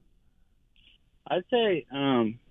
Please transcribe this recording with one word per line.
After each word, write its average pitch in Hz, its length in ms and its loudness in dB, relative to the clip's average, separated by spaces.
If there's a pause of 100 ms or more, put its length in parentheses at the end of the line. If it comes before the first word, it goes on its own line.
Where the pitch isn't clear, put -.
(1300)
I'd 180 220 -2
say, 214 400 0
um, 127 480 0 (120)